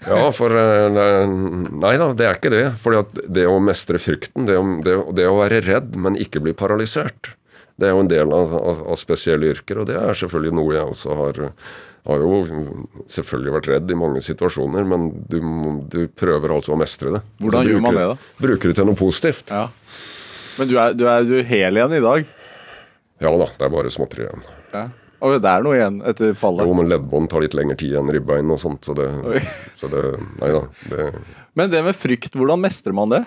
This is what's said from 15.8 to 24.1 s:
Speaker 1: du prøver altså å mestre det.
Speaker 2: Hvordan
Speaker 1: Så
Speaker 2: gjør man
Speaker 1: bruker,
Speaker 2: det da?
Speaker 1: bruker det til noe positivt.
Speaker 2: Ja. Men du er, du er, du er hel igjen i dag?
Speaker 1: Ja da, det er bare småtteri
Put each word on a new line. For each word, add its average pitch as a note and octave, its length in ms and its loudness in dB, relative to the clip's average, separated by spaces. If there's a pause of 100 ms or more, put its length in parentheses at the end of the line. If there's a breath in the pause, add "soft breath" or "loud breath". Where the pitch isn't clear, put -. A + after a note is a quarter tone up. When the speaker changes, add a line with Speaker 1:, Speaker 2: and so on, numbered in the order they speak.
Speaker 1:
du E2 220 -4
prøver D2+ 500 0
altså D2 160 -2
å D#2+ 80 0
mestre D2 320 -4
det. G#2+ 80 -4 (160)
Speaker 2:
Hvordan B2+ 240 2
Speaker 1:
Så A2+ 80 2
Speaker 2:
gjør G#2+ 160 2
man A#2+ 80 4
Speaker 1:
bruker, F#2+ 80 2
Speaker 2:
det F#2 80 0
da? - 380 -8
Speaker 1:
bruker F#2 260 2
det - 80 0
til G2+ 80 4
noe G2 80 0
positivt. F#2+ 560 0
Speaker 2:
Ja. A2 140 -4 (880 loud breath)
Men C3 200 0
du - 80 6
er, A#2+ 100 4
du A#2+ 140 2
er, A#2+ 180 4
du B2 140 2
er B2 160 0
hel G2 240 4
igjen D3 220 2
i A#2+ 40 2
dag? C#3+ 240 2 (920 loud breath)
Speaker 1:
Ja D#2 120 2
da, E2+ 140 4
det - 240 -4
er D#2+ 80 -2
bare B1+ 160 -4
småtteri - 320 -6